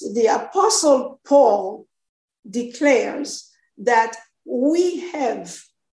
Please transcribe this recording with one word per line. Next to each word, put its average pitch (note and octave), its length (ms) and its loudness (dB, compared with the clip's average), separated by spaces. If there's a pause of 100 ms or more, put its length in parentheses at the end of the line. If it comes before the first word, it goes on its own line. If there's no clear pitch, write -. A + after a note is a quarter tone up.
(140)
the A3+ 140 2
Apostle D#4 960 0
Paul G#3+ 640 2 (600)
declares A#3+ 1040 -2 (280)
that A3+ 360 0 (300)
we D#4 640 -2
have A#3+ 500 -6 (400)